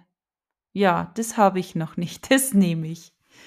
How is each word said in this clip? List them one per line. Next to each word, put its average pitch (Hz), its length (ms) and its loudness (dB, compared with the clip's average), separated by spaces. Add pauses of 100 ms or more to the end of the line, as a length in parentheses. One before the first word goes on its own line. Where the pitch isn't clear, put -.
(720)
Ja, 170 440 0
das 226 200 -8
habe 190 240 2
ich - 140 -8
noch 160 220 -8
nicht, - 340 -6
<laughs> - 0 -
das 262 240 2
nehme 165 340 2
ich." 170 240 -16 (340)